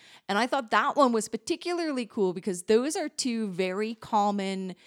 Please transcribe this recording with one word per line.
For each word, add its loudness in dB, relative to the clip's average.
And 0
I 2
thought -2
that 2
one 6
was 0
particularly -4
cool 0
because -6
those 2
are -4
two -4
very -2
common 0